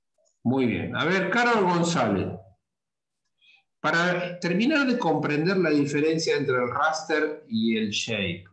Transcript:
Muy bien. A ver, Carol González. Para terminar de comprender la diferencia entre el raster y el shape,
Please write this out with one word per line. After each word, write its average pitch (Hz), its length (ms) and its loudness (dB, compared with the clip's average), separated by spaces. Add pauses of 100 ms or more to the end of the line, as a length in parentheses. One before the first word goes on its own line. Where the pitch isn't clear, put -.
(420)
Muy 127 240 2
bien. 92 300 -4
A 120 80 -2
ver, 180 260 0
Carol 233 340 2
González. 156 640 0 (1500)
Para 170 600 0
terminar 240 460 2
de 247 120 0
comprender 151 580 0
la 170 140 2
diferencia 147 680 2
entre 131 200 0
el 123 140 0
raster 151 800 -2
y 113 300 0
el 107 120 -2
shape, 98 640 -4